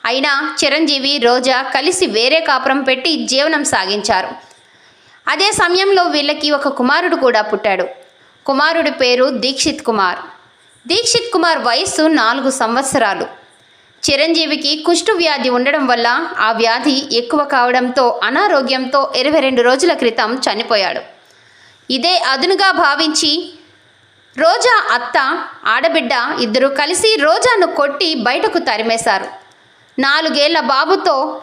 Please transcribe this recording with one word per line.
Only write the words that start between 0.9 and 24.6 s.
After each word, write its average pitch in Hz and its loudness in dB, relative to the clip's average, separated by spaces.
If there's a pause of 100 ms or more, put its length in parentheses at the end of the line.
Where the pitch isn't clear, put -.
రోజా 247 2
కలిసి 294 0
వేరే 247 2
కాపురం 269 0
పెట్టి 262 -2
జీవనం 285 0
సాగించారు. 196 -2 (1000)
అదే 381 0
సమయంలో 370 2
వీళ్ళకి 294 -2
ఒక 285 0
కుమారుడు 302 0
కూడా 240 2
పుట్టాడు. 202 -2 (600)
కుమారుడి 294 0
పేరు 254 2
దీక్షిత్ 262 -4
కుమార్. 196 -2 (680)
దీక్షిత్ 466 -2
కుమార్ 330 2
వయస్సు 254 -2
నాలుగు 254 2
సంవత్సరాలు. 233 0 (840)
చిరంజీవికి 302 0
కుష్టు 339 2
వ్యాధి 302 0
ఉండడం 262 0
వల్ల 247 0 (100)
ఆ 220 2
వ్యాధి 240 0
ఎక్కువ 240 0
కావడంతో 247 0
అనారోగ్యంతో 269 0
ఇరవై 294 2
రెండు 262 2
రోజుల 262 4
క్రితం 240 0
చనిపోయాడు. 214 -2 (920)
ఇదే 330 2
అదునుగా 349 0
భావించి 311 0 (840)
రోజా 427 2